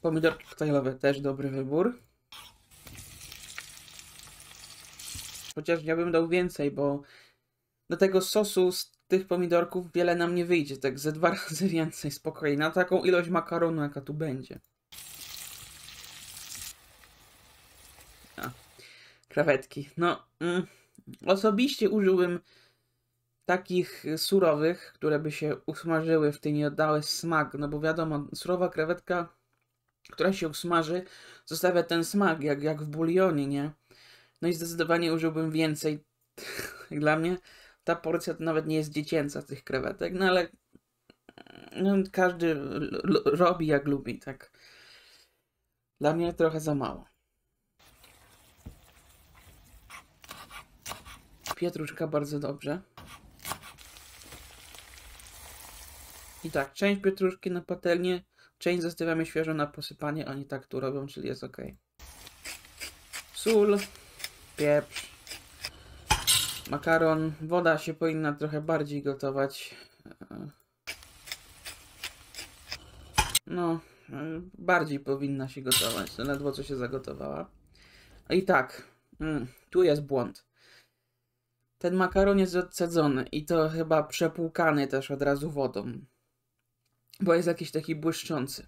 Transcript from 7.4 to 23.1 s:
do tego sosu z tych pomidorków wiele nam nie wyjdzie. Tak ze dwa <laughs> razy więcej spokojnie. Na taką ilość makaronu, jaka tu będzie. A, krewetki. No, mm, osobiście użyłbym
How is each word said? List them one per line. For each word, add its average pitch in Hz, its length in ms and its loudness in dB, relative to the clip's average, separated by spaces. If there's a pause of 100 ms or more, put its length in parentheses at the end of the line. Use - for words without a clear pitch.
do 170 80 -2
tego 190 240 6
sosu 190 500 2
z - 200 -6 (160)
tych 190 200 2
pomidorków 175 640 2
wiele 175 240 4
nam 175 200 0
nie 175 100 2
wyjdzie. 151 320 2
Tak 135 220 -2
ze 151 120 -2
dwa 160 220 4
<laughs> 196 40 -4 (120)
razy 165 180 0
więcej 160 440 0
spokojnie. 147 460 -2
Na 156 140 0
taką 180 320 2
ilość 175 260 4
makaronu, 165 520 0
jaka 143 200 -4
tu 147 120 -10
będzie. 147 460 -6 (3750)
A, - 120 -8 (800)
krewetki. 143 680 0
No, 170 280 0 (140)
mm, 175 280 0 (580)
osobiście 214 640 2
użyłbym 185 500 4 (1040)